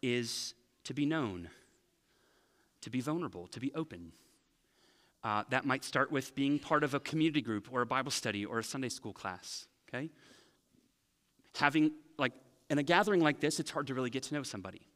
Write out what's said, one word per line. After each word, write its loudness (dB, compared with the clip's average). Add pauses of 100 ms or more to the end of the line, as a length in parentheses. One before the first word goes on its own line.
is -2 (300)
to -8
be 0
known, -2 (1300)
to -12
be -2
vulnerable, -4
to -12
be -2
open. -8 (1120)
Uh, 2
that 2
might 0
start 2
with -2
being 2
part 2
of 0
a 2
community 2
group -4
or 0
a 2
Bible 0
study -2
or -4
a -2
Sunday -4
school -10
class, -10 (200)
okay? -6 (1500)
Having, 6 (260)
like, 2 (380)
in 4
a 0
gathering 6
like 4
this, 0
it's -4
hard -4
to -4
really 0
get -4
to -6
know -2
somebody. -8 (140)